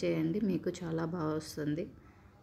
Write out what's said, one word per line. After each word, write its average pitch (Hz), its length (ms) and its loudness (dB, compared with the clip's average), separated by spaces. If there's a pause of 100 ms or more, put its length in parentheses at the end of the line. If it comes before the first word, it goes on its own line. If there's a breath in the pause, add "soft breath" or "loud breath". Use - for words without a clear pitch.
చేయండి, 165 360 2
మీకు 180 300 2 (120)
చాలా 165 220 0
బాగా 160 300 0
వస్తుంది. 151 560 -2 (520 loud breath)